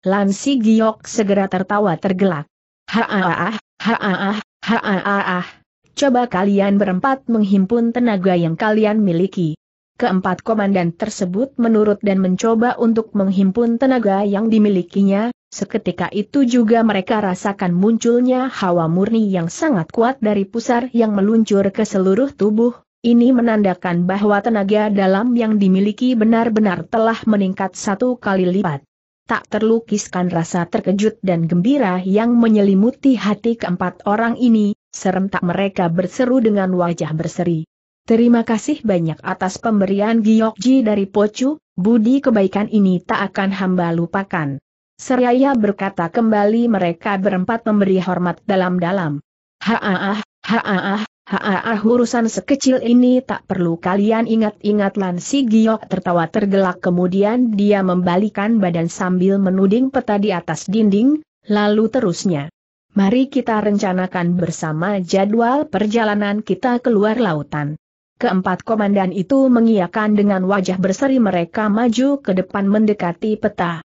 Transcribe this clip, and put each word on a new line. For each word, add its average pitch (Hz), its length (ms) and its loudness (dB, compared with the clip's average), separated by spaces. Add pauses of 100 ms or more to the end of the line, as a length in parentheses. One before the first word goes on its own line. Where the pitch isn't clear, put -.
Lan 196 320 0
Si 277 240 0
Giok 220 480 2
segera 196 400 0
tertawa 190 480 -2
tergelak. 185 480 -2 (480)
"Haaah, 190 640 -2 (240)
haaah, 196 560 -2 (240)
haaah. 196 880 -2 (500)
Coba 247 320 0
kalian 202 480 2
berempat 214 560 0
menghimpun 214 640 2
tenaga 196 400 2
yang 165 240 0
kalian 214 400 2
miliki." 175 560 0 (400)
Keempat 185 480 -2
komandan 196 480 0
tersebut 208 640 -6
menurut 214 480 2
dan 196 160 2
mencoba 226 560 0
untuk 226 400 0
menghimpun 202 640 0
tenaga 214 480 0
yang 214 240 0
dimilikinya. 202 800 2 (140)
Seketika 180 680 -6
itu 262 320 0
juga 233 400 4
mereka 214 400 0
rasakan 190 480 -4
munculnya 233 720 2
hawa 175 480 -2
murni 208 400 0
yang 175 160 -2
sangat 220 400 -2
kuat 254 320 -2
dari 208 240 0
pusar 240 480 -4
yang 220 240 0
meluncur 202 560 2
ke - 160 -6
seluruh 196 400 0
tubuh. 226 480 0 (240)
Ini 240 320 4
menandakan 196 720 0
bahwa 202 400 0
tenaga 214 480 0
dalam 196 400 2
yang 220 240 0
dimiliki 202 560 2
benar-benar 220 800 2
telah 226 320 2
meningkat 196 480 0
satu 240 480 -4
kali 190 240 0
lipat. 180 400 -2 (400)
Tak - 240 -6
terlukiskan 208 800 -2
rasa 170 400 -2
terkejut 208 560 -2
dan 170 240 0
gembira 185 560 0
yang 226 320 2
menyelimuti 220 800 2
hati 208 400 -2
keempat 180 480 -6
orang 226 320 0
ini, 220 400 2 (200)
serentak 190 480 -2
mereka 185 480 -2
berseru 240 480 0
dengan 202 320 0
wajah 170 400 -2
berseri. 165 560 -4 (400)
"Terima 233 400 4
kasih 247 320 -4
banyak 170 400 -2
atas 185 400 -6
pemberian 208 640 0
Giokji 220 560 2
dari 208 240 0
Pocu, 214 560 -2 (160)
budi 233 480 2
kebaikan 208 480 0
ini 190 320 2
tak 202 320 -4
akan 196 160 -2
hamba 185 400 -2
lupakan." 165 640 -4 (400)
Seraya 254 560 2
berkata 196 560 -2
kembali 220 640 2
mereka 190 480 -2
berempat 185 480 -2
memberi 196 320 2
hormat 175 480 -4
dalam-dalam. 180 720 -2 (400)
"Haaah, 208 640 -2 (160)
haaah, 202 640 -2 (240)
haaah, 202 560 -2
urusan 233 480 0
sekecil 262 480 0
ini 247 400 4
tak 233 240 -10
perlu 175 320 -2
kalian 202 480 0
ingat-ingat," 208 720 -2
Lan 180 240 -4
Si 269 240 -2
Giok 220 480 2
tertawa 175 400 -2
tergelak 196 480 0
kemudian 196 720 0
dia 202 320 2
membalikan 185 720 0
badan 170 320 0
sambil 185 480 0
menuding 196 560 2
peta 247 240 -2
di 202 160 0
atas 165 320 -6
dinding, 220 560 2 (240)
lalu 208 480 0
terusnya, 175 560 -2 (480)
"Mari 226 320 2
kita 240 320 -2
rencanakan 185 800 -2
bersama 165 640 -4
jadwal 233 640 0
perjalanan 208 720 -2
kita 240 400 -2
keluar 214 400 0
lautan." 151 560 -4 (400)
Keempat 185 480 -2
komandan 202 480 0
itu 208 400 0
mengiyakan 214 640 2
dengan 196 320 0
wajah 185 320 -2
berseri 254 400 0
mereka 190 480 0
maju 247 560 0
ke 196 80 -2
depan 185 320 -2
mendekati 208 720 0
peta. 175 520 -4